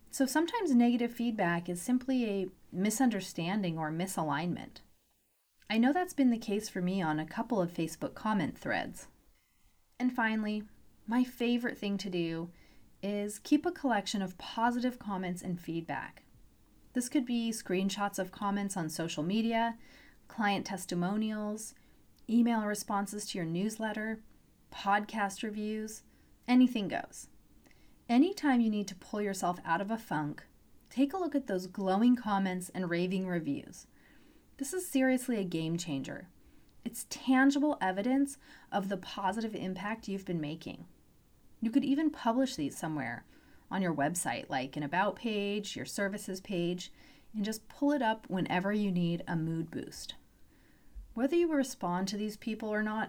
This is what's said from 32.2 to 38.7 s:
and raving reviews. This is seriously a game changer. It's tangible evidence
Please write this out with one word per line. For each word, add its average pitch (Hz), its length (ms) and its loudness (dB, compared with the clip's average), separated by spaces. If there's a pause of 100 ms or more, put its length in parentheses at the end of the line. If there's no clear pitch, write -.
and 180 140 -2
raving 185 380 0
reviews. 160 600 -4 (680)
This 277 160 -6
is 370 160 -6
seriously 254 480 2
a 196 80 0
game 165 320 -2
changer. 139 520 -6 (580)
It's - 240 -8
tangible 277 720 4
evidence 254 560 0 (340)